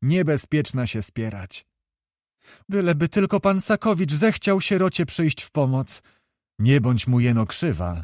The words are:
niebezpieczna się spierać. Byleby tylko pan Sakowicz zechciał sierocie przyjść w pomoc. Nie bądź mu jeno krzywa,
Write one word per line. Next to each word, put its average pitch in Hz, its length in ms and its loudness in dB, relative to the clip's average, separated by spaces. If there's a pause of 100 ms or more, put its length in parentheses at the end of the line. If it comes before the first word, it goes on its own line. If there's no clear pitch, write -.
niebezpieczna 147 840 0
się 110 140 -6
spierać. 104 640 -10 (1040)
Byleby 170 400 0
tylko 196 300 0
pan 190 220 0
Sakowicz 190 500 0
zechciał 196 500 2
sierocie 185 440 0
przyjść - 380 -2
w - 80 -12
pomoc. 131 500 -2 (580)
Nie 127 220 4
bądź 120 260 0
mu 123 120 4
jeno 117 260 2
krzywa, 87 580 -4